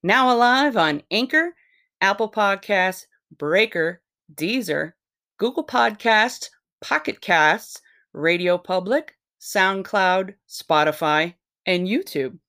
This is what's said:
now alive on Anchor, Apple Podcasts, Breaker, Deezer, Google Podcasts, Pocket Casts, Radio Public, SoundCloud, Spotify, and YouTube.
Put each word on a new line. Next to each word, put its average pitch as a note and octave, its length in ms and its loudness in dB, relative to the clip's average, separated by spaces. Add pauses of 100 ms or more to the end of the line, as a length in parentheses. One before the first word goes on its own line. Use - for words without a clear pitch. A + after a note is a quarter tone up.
now B3 320 4
alive B3 440 2
on D3+ 340 0
Anchor, D#4 440 0 (460)
Apple G#3 300 0
Podcasts, G3 720 0 (320)
Breaker, F3 640 0 (320)
Deezer, E3 600 -4 (440)
Google C4+ 280 -4
Podcasts, A3+ 840 0 (320)
Pocket - 400 -4
Casts, E3 600 0 (320)
Radio F3 440 0
Public, F#3 580 -4 (260)
SoundCloud, F#3+ 920 0 (140)
Spotify, D3+ 840 0 (320)
and F3+ 220 0
YouTube. F#3 500 -4 (120)